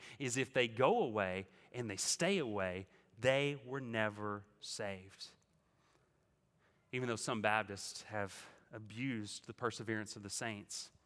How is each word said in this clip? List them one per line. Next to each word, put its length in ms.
is 180
if 160
they 140
go 360
away 440
and 160
they 80
stay 420
away, 500
they 440
were 160
never 640
saved. 680
Even 180
though 60
some 280
Baptists 600
have 300
abused 760
the 60
perseverance 640
of 80
the 60
saints, 600